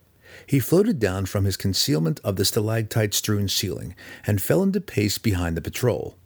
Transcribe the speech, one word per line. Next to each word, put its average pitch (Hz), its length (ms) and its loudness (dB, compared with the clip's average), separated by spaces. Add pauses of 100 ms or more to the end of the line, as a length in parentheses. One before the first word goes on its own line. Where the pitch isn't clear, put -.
(460)
He 139 140 2
floated 185 400 2
down 98 260 0
from 101 200 0
his 95 120 0
concealment 151 640 0
of 101 120 0
the 95 100 0
stalactite-strewn 107 1000 0
ceiling 85 480 -4 (300)
and 104 160 2
fell 156 200 4
into 196 200 2
pace - 360 -2
behind 87 400 0
the 78 40 -4
patrol. - 540 -2 (100)